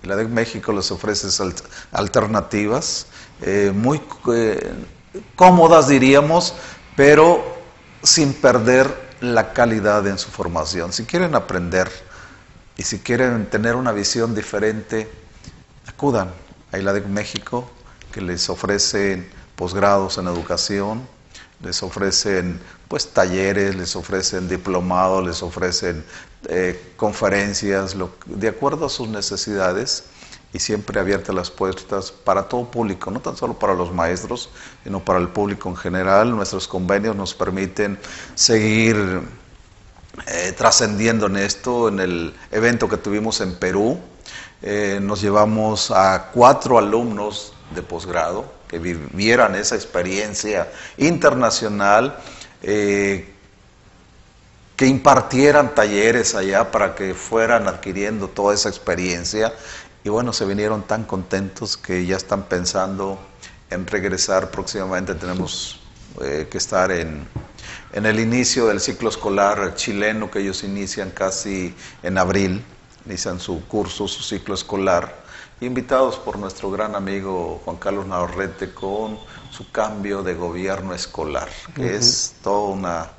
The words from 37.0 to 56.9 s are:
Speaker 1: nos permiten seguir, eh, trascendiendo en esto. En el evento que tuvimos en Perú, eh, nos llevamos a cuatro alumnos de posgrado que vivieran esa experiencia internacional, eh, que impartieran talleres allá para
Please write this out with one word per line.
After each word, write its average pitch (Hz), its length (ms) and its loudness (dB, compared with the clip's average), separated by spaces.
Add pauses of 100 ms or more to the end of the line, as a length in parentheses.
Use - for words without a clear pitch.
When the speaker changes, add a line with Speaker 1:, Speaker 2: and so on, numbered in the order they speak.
Speaker 1:
nos 98 200 -6
permiten 95 640 -2 (360)
seguir, 107 840 2 (1040)
eh, 90 300 -4
trascendiendo 110 680 2
en 98 100 0
esto. 113 520 0
En 101 120 0
el 87 340 -2 (160)
evento 113 380 2
que 107 80 0
tuvimos 107 460 -2
en 92 120 -4
Perú, 101 460 0 (600)
eh, 101 380 -2
nos 101 200 -4
llevamos 107 720 2
a 95 400 4
cuatro 123 460 8
alumnos 104 760 0 (220)
de 87 80 -8
posgrado 87 720 -4 (140)
que 85 140 -10
vivieran 95 760 2
esa 101 220 -2
experiencia 95 920 -4 (280)
internacional, 117 1200 2 (440)
eh, 101 720 0 (1400)
que 135 120 4
impartieran 131 880 6
talleres 107 580 4
allá 98 380 0
para 98 240 0